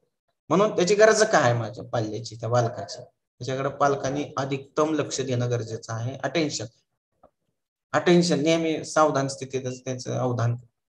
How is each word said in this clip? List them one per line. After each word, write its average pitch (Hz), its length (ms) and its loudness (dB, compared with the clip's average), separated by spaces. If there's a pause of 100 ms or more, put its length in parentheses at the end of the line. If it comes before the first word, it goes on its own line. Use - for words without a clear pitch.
(500)
म्हणून 196 260 2
त्याची 180 200 2
गरज 214 280 8
काय 196 180 4
आहे 120 120 4
माझ्या 110 300 -6
पाल्याची, 110 520 -6
त्या 113 140 -8
बालकाची, - 540 -2
त्याच्याकडे 131 640 -8
पालकांनी 143 540 0 (140)
अधिकतम 139 560 -2
लक्ष 143 280 -2
देणं 123 280 -2
गरजेचं 113 440 -6
आहे. 123 300 -6
Attention, 143 420 -2 (1300)
Attention, 170 460 4
नेहमी 160 460 0
सावधान 139 420 2
स्थितीतच 127 520 -8
त्यांचं 123 380 -6
अवधान, 120 380 0 (340)